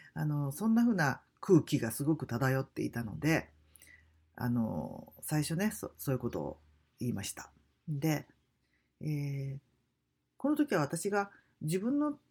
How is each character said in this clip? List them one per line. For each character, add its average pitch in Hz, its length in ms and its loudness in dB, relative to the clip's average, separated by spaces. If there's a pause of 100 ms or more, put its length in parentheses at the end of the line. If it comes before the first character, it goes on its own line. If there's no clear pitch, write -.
(140)
あ 156 120 -2
の、 143 260 0
そ 196 160 -2
ん 226 80 4
な 233 80 6
風 240 120 4
な 147 260 2 (200)
空 165 200 8
気 - 180 0
が 110 120 -2
す - 120 -4
ご 156 120 4
く 143 100 -4
漂 131 360 2
っ 135 40 -2
て - 180 -6
い - 80 -2
た 120 120 -4
の 107 160 -8
で、 151 300 0 (840)
あ 120 140 -2
の、 110 720 -4
最 151 220 0
初 165 120 -4
ね、 208 160 0
そ-、 - 260 -8
そ - 140 -4
う - 20 2
い - 40 0
う - 20 -2
こ 120 100 -4
と 87 120 -4
を 69 160 -6 (420)
言 123 100 -4
い 113 40 -2
ま 98 100 -6
し - 100 -6
た。 - 160 -14 (380)
で、 147 400 -2 (720)
え - 40 -8
ー、 139 520 -4 (800)
こ 277 120 -2
の 302 60 2
時 294 200 2
は 165 60 6
私 170 280 0
が 202 220 0 (300)
自 160 180 0
分 254 200 0
の 294 180 0 (140)